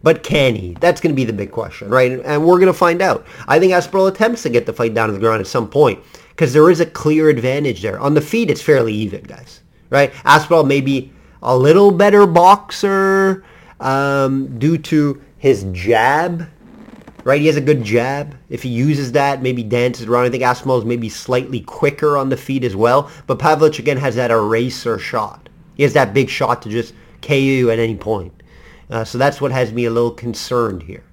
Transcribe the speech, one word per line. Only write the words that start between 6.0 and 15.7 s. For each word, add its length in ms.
'cause 180
there 160
is 100
a 60
clear 420
advantage 540
there. 180
On 140
the 80
feet, 280
it's 120
fairly 320
even, 300
guys, 360
right? 200
Aspinall 400
may 160
be 320
a 120
little 360
better 360
boxer, 1160
um, 800
due 200
to 420
his 360